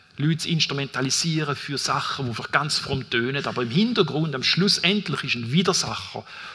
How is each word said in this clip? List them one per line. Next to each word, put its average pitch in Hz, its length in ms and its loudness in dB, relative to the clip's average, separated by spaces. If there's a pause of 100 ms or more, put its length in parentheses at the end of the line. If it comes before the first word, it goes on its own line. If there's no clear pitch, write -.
(180)
Leute 156 200 2
zu - 120 -4
instrumentalisieren 143 1080 0
für 139 240 -4
Sachen, 139 480 -2
die 113 80 -4
vielleicht - 160 -6
ganz 147 260 2
fromm - 320 -4
tönen. 127 380 0
Aber 117 160 0
im 117 80 -2
Hintergrund, 160 640 2
am 127 80 -4
schlussendlich 185 800 2
ist 131 100 -4
ein 120 180 -4
Widersacher, 123 720 0 (320)